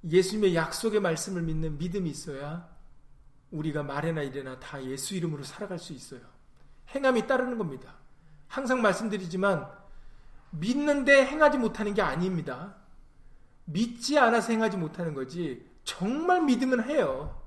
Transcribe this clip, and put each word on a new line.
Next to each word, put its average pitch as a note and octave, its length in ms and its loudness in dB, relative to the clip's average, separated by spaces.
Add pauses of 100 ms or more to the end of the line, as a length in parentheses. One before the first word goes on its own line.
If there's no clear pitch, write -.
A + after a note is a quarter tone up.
예수님의 F#3 520 4
약속의 G#3 460 0
말씀을 F3 420 -2
믿는 D#3 340 -2
믿음이 F3 320 -2
있어야 D3 580 -8 (840)
우리가 D3+ 320 -2
말해나 D3 400 -2
이래나 C3 360 -8
다 C3+ 240 -12
예수 C3+ 300 -6
이름으로 D#3+ 300 -4
살아갈 F#3+ 340 -10
수 - 160 -12
있어요. - 460 -18 (560)
행함이 C4 320 2
따르는 B3 300 2
겁니다. D3+ 380 -8 (520)
항상 B3+ 340 -2
말씀드리지만 F#3+ 880 0 (800)
믿는데 C#4 760 4
행하지 D4 320 4
못하는 G#3+ 360 -2
게 G#3 80 2
아닙니다. E3 760 -2 (920)
믿지 A#3 520 0
않아서 A#3 340 6
행하지 A3 260 2
못하는 E3 360 -4
거지 C3+ 540 -6 (160)
정말 E4 600 0
믿으면 B3+ 460 2
해요. D3 460 0 (120)